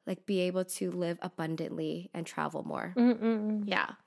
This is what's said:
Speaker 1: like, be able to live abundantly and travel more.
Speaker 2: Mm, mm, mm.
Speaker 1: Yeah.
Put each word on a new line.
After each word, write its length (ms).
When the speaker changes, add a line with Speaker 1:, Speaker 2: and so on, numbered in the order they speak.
Speaker 1:
like, 220
be 140
able 240
to 260
live 320
abundantly 920
and 140
travel 380
more. 320
Speaker 2:
Mm, 240
mm, 20
mm. 460
Speaker 1:
Yeah. 220